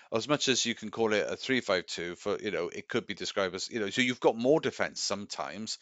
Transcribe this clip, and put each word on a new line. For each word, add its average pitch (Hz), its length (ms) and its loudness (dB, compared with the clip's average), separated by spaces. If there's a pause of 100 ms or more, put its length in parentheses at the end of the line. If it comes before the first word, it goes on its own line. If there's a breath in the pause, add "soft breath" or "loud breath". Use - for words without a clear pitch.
(140 soft breath)
as 113 120 0
much 139 220 2
as 123 160 4
you 117 100 0
can 107 160 -10
call 113 220 2
it 101 160 4
a 92 80 -4
three 131 240 2
five 92 240 2
two 87 320 -6
for, 101 220 -2
you 104 120 -4
know, 85 200 -2
it - 180 -12
could 113 180 -2
be 110 60 -8
described 95 420 -2
as, 95 140 -6
you 113 120 -4
know, 101 100 -2
so 127 100 0
you've 123 180 2
got 135 160 4
more 127 260 4
defense 107 420 -2
sometimes 98 800 -6